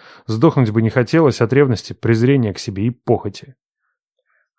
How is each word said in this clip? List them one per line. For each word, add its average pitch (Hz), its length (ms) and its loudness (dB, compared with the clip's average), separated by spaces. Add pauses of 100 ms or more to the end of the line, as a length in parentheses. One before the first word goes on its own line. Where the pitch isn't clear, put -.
(280)
«Сдохнуть 117 440 2
бы 110 100 0
не 110 80 0
хотелось 127 520 0
от 120 120 0
ревности, 127 400 0
презрения 117 600 0
к - 60 -18
себе 101 280 -6
и 123 40 -4
похоти». 117 640 -4 (1040)